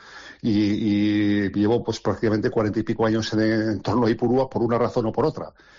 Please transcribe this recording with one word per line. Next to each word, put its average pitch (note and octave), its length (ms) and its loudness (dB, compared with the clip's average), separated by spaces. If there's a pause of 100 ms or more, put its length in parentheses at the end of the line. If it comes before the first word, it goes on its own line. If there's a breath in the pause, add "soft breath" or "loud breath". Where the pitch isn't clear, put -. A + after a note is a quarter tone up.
(420 loud breath)
Y, A#2+ 80 -2
y G#2 1040 2
llevo, G#2 320 2
pues, A2+ 160 -4
prácticamente G#2+ 500 0
cuarenta G#2+ 300 -2
y G#2 40 0
pico A2+ 220 -2
años A2 280 0
en, A2 80 2
en A2 400 0
torno A#2 240 0
a A2+ 40 4
Ipurúa B2 400 0
por G#2 140 -2
una A#2 140 0
razón A#2 300 0
o A2 40 -2
por A#2+ 140 0
otra. E2+ 280 -4 (260 loud breath)